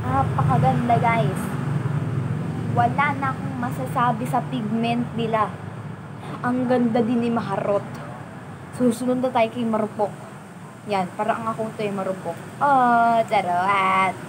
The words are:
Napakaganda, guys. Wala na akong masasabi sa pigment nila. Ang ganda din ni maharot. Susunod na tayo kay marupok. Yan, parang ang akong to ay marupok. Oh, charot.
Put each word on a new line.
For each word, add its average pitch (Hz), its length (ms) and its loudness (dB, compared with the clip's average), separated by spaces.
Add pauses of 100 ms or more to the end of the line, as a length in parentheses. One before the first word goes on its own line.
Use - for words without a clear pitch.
Napakaganda, 254 960 2
guys. 226 420 2 (1300)
Wala 247 300 4 (100)
na 269 160 -2
akong 269 240 -6
masasabi 240 720 0
sa 240 240 0
pigment 233 640 0
nila. 220 320 0 (960)
Ang 247 240 0
ganda 240 400 4
din 233 160 2
ni 233 80 0
maharot. 202 560 0 (880)
Susunod 254 480 2
na 254 80 0
tayo 240 240 2
kay 247 80 -4
marupok. 214 480 0 (800)
Yan, 190 240 0
parang 220 320 -2
ang 226 80 -2
akong 220 240 -4
to 220 80 -4
ay 202 80 -2
marupok. 190 400 -4 (240)
Oh, 240 720 6
charot. 190 880 2 (120)